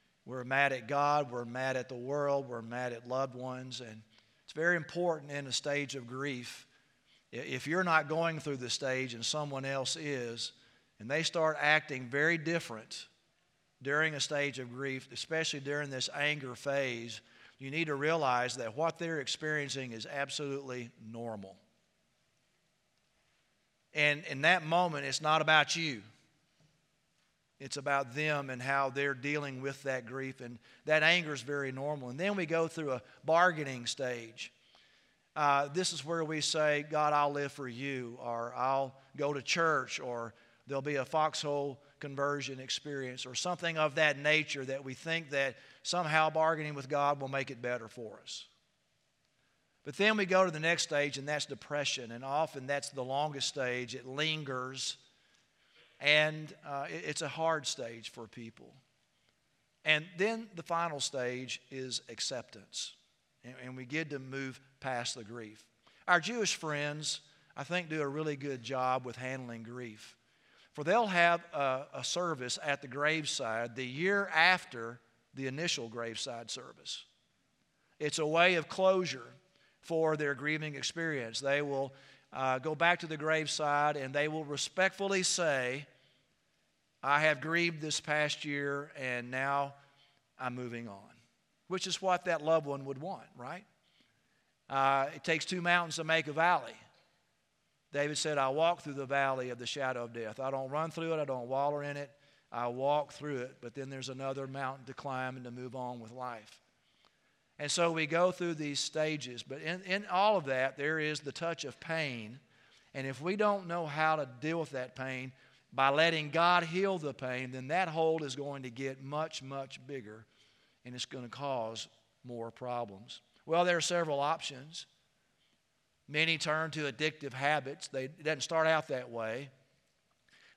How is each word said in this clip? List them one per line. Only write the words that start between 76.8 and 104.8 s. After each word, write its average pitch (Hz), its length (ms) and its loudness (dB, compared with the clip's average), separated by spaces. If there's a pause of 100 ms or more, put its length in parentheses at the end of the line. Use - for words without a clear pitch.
It's 151 220 -2
a 151 60 2
way 170 280 6
of 160 140 0
closure 185 580 4 (540)
for 160 360 2
their 143 200 0
grieving 151 400 -2
experience. 139 640 -4
They 139 220 2
will, 135 300 -2 (400)
uh, 131 280 2
go 156 160 -2
back 170 240 4
to 165 80 -8
the 156 80 -4
graveside, 151 800 2
and 135 180 -6
they 147 140 4
will 156 160 -4
respectfully 185 800 0
say, 139 600 2 (1200)
"I 143 200 6
have 151 180 4
grieved 165 400 0
this 151 180 -2
past 151 460 0
year, 143 520 -4
and 123 360 -6
now 139 420 0 (640)
I'm 127 160 -4
moving 117 320 -8
on," 101 240 -14 (560)
which 185 220 -4
is 170 120 -2
what 180 260 2
that 165 140 2
loved 156 260 4
one 139 180 -4
would 135 140 -6
want, 151 280 -10 (100)
right? 147 280 -10 (1080)
Uh, 139 420 4
it 151 120 -14
takes 160 200 2
two 185 160 -2
mountains 175 360 2
to 160 80 -4
make 160 240 2
a 147 40 -4
valley. 147 420 4 (1160)
David 143 280 0
said, 151 180 0
"I 135 140 4
walk 165 320 4
through 151 100 -8
the 135 140 -6
valley 135 420 2
of 120 100 -6
the 123 60 -10
shadow 127 400 -2
of 117 80 -10
death." 113 280 -6
I 135 100 -2
don't 135 180 -4
run 156 220 -2
through 165 240 -2
it. 156 60 0
I 147 40 0
don't 127 240 -4
wallow 143 320 0
in 143 160 -6
it. 143 140 -8 (420)
I 120 140 -2
walk 139 480 2
through 143 240 -4
it, 131 240 -8
but 120 120 -12
then 135 140 -8
there's 135 220 -8
another 135 360 -4
mountain 135 380 -6